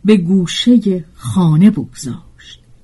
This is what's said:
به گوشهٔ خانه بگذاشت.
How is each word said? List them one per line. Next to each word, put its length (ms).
به 120
گوشهٔ 880
خانه 560
بگذاشت. 920